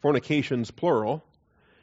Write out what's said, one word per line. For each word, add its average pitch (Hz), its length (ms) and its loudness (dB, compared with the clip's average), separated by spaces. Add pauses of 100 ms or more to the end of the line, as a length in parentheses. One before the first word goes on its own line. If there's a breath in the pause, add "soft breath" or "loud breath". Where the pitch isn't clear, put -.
fornications 139 680 0
plural, 139 540 -2 (600)